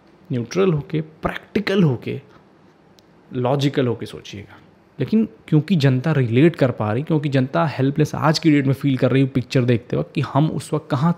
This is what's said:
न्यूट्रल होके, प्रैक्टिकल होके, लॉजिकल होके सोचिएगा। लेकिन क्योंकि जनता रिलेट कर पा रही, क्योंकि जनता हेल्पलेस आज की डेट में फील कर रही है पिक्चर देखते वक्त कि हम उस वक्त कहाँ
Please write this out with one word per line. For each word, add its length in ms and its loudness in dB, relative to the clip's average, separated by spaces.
न्यूट्रल 420 0
होके, 280 -4
प्रैक्टिकल 840 -4
होके, 380 -2
लॉजिकल 560 0
होके 180 -4
सोचिएगा। 520 -16
लेकिन 280 0
क्योंकि 280 2
जनता 360 2
रिलेट 440 2
कर 160 2
पा 220 -2
रही, 100 -2
क्योंकि 260 -2
जनता 380 0
हेल्पलेस 480 -2
आज 240 0
की 120 4
डेट 140 4
में 80 2
फील 240 0
कर 140 2
रही 100 4
है 60 4
पिक्चर 360 0
देखते 340 0
वक्त 180 -6
कि 60 -2
हम 280 0
उस 240 -6
वक्त 180 -6
कहाँ 260 0